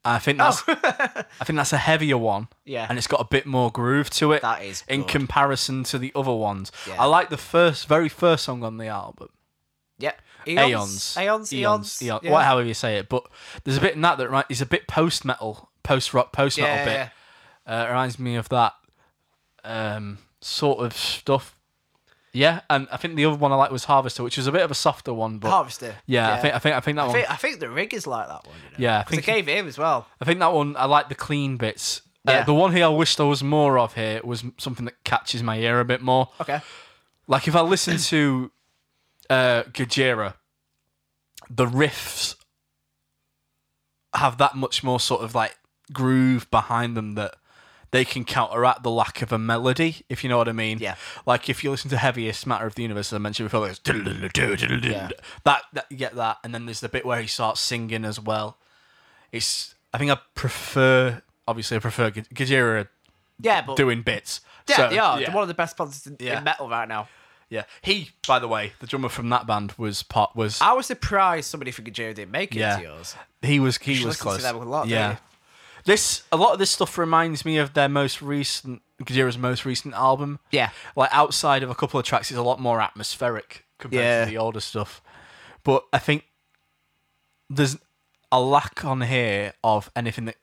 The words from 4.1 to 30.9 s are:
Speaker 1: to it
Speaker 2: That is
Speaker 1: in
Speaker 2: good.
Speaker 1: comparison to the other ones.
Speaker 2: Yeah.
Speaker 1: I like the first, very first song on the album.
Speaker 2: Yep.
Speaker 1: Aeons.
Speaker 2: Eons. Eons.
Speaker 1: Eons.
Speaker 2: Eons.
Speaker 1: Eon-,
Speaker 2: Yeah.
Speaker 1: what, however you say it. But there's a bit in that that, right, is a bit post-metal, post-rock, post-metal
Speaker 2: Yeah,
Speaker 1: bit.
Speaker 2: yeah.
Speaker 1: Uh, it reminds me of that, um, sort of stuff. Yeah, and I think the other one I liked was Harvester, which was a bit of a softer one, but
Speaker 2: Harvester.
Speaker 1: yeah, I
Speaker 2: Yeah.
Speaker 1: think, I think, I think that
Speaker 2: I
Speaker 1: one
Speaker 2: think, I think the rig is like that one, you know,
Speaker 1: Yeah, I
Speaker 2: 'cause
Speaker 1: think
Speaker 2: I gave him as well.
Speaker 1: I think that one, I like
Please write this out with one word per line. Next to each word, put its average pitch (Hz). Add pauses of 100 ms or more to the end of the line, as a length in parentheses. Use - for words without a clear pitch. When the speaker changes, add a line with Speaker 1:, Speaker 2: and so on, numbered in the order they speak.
Speaker 1:
to 151
it 151
Speaker 2:
That 113
is 98
Speaker 1:
in 135
Speaker 2:
good. -
Speaker 1:
comparison 135
to 131
the 131
other 135
ones. 101 (160)
Speaker 2:
Yeah. 95
Speaker 1:
I 127
like 165
the 151
first, 165
very 156
first 165
song 123
on 113
the 110
album. 104 (720)
Speaker 2:
Yep. 139 (280)
Speaker 1:
Aeons. 139
Speaker 2:
Eons. 101
Eons. -
Speaker 1:
Eons. 208
Speaker 2:
Eons. 127
Speaker 1:
Eon-, 113
Speaker 2:
Yeah. 170
Speaker 1:
what, 151
however 127
you 113
say 110
it. 98
But 127 (400)
there's 135
a -
bit 185
in 151
that 165
that, 127
right, 135
is 127
a 135
bit -
post-metal, 127 (140)
post-rock, -
post-metal 143
Speaker 2:
Yeah, 143
Speaker 1:
bit. 135 (560)
Speaker 2:
yeah. 117 (100)
Speaker 1:
Uh, -
it 117
reminds 127
me 123
of 117
that, 120 (880)
um, 107 (220)
sort -
of 113
stuff. - (800)
Yeah, 160 (100)
and 135
I 123
think 165
the 147
other 151
one 143
I 135
liked 135
was 127
Harvester, 131
which 120
was 131
a 139
bit 170
of 160
a 135
softer -
one, 110
but 110
Speaker 2:
Harvester. 127 (100)
Speaker 1:
yeah, 117
I -
Speaker 2:
Yeah. 110
Speaker 1:
think, 139
I 123
think, 151
I 120
think 147
that 147
Speaker 2:
I 135
Speaker 1:
one 120
Speaker 2:
think, 240
I 143
think 262
the 127
rig 170
is 214
like 113
that 73
one, -
you -
know, -
Speaker 1:
Yeah, 113
I -
Speaker 2:
'cause -
Speaker 1:
think 156
Speaker 2:
I 220
gave 190
him 156
as 123
well. 147 (140)
Speaker 1:
I 127
think 170
that 165
one, 147
I 131
like 143